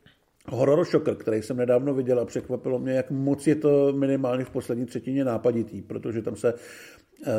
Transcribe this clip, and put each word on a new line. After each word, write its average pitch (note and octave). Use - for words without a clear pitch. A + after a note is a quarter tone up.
horor C3+
šokr, C3
který A2
jsem B2+
nedávno B2
viděl B2+
a A#2
překvapilo B2+
mě, C3
jak C3
moc C#3
je D3+
to C#3+
minimálně C3+
v -
poslední B2
třetině C3+
nápaditý, A2+
protože A2+
tam A2+
se, A#2